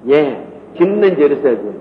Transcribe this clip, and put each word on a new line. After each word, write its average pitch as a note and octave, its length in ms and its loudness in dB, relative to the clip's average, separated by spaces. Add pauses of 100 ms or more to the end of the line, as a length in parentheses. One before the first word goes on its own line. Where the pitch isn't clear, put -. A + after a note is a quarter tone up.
ஏன்? C#3 300 2 (380)
சின்ன G3 340 0
ஜெருசு C#3+ 400 0
அது. G2+ 340 -2